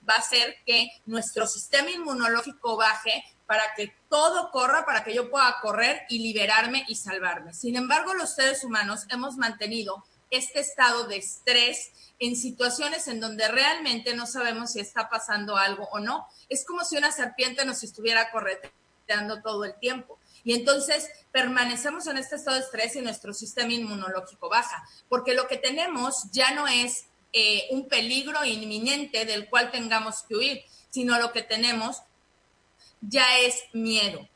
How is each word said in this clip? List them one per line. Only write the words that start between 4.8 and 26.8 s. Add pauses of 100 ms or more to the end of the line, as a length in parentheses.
para
que
yo
pueda
correr
y
liberarme
y
salvarme.
Sin
embargo,
los
seres
humanos
hemos
mantenido (260)
este
estado
de
estrés (300)
en
situaciones
en
donde
realmente
no
sabemos
si
está
pasando
algo
o
no. (200)
Es
como
si
una
serpiente
nos
estuviera
correteando
todo
el
tiempo. (240)
Y
entonces (220)
permanecemos
en
este
estado
de
estrés
y
nuestro
sistema
inmunológico
baja, (200)
porque
lo
que
tenemos
ya
no
es, (260)